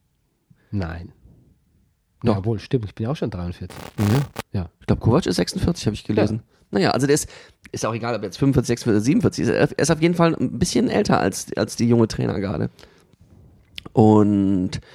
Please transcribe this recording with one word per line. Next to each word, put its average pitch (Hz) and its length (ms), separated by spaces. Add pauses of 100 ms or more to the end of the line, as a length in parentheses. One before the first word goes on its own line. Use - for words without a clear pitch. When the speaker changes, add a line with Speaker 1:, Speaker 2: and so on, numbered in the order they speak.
(720)
Speaker 1:
Nein. 85 420 (1080)
Speaker 2:
Doch. 120 120
Speaker 1:
Ja, 98 40
obwohl, 104 200
stimmt, 117 260
ich 95 100
bin 110 100
ja 117 60
auch 160 60
schon 127 140
dreiundvierzig. 87 480 (200)
Speaker 2:
Ja. 107 640
Speaker 1:
Ja. 85 100 (100)
Speaker 2:
Ich - 60
glaub, - 140
Kovac 135 260
ist - 100
sechsundvierzig, - 500
hab 104 80
ich - 100
gelesen. 107 320
Speaker 1:
Ja. 117 60 (280)
Speaker 2:
Naja, 180 200
also 131 160
der - 80
ist, - 140 (420)
ist 120 160
auch 110 80
egal, 117 220
ob 104 80
jetzt 92 140
fünfundvierzig, 127 420
sechsundvierzig 107 160
oder 104 80
siebenundvierzig. 120 440
Er - 300
ist 143 120
auf 156 120
jeden 170 120
Fall 170 200
ein - 240
bisschen - 300
älter 202 320
als, - 360
als - 200
die 117 120
junge 117 200
Trainergarde. 110 600 (1200)
Und 101 880 (140)